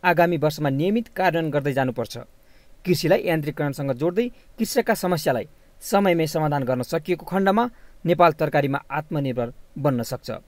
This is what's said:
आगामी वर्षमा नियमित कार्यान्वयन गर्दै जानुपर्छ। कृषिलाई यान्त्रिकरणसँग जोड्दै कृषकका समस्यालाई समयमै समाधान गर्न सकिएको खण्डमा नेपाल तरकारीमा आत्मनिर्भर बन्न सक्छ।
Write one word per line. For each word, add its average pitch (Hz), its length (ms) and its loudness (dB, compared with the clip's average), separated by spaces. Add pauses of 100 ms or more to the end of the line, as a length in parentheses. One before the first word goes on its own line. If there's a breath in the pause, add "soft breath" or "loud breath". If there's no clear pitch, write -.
आगामी 170 340 4
वर्षमा 151 320 0
नियमित 190 440 0
कार्यान्वयन 165 400 0
गर्दै 143 200 0
जानुपर्छ। 123 440 -2 (680 soft breath)
कृषिलाई 170 400 2
यान्त्रिकरणसँग 147 680 -2
जोड्दै 175 360 0 (300 soft breath)
कृषकका 226 360 0
समस्यालाई 165 520 0 (360 soft breath)
समयमै 180 460 2
समाधान 151 360 0
गर्न 127 180 0
सकिएको 165 440 -4
खण्डमा 196 440 0 (360 soft breath)
नेपाल 170 260 6
तरकारीमा 143 480 0 (120)
आत्मनिर्भर 139 600 -4 (260)
बन्न 135 260 0
सक्छ। - 280 -8 (160)